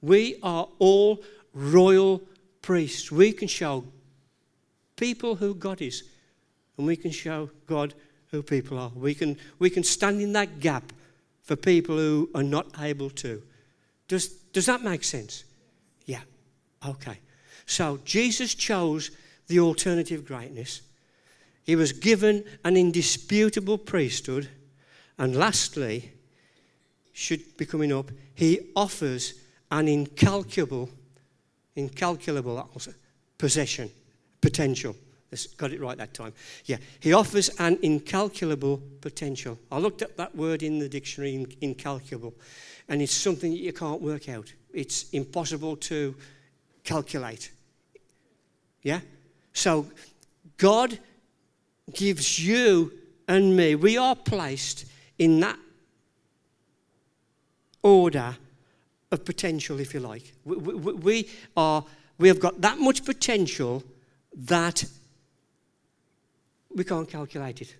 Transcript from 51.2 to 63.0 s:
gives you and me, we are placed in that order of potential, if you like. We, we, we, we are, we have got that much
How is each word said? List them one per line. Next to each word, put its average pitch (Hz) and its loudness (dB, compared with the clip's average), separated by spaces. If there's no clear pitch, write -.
gives 170 0
you 196 4
and 190 6
me, 160 6
we 202 4
are 254 2
placed 151 -6
in 165 6
that 214 0
order 156 6
of 170 -4
potential, 160 -6
if 135 -10
you 147 -6
like. 117 -14
We, 165 -6
we, 180 -8
we, 185 -4
we 202 0
are, 156 2
we 180 10
have 185 6
got 180 0
that 208 2
much 269 2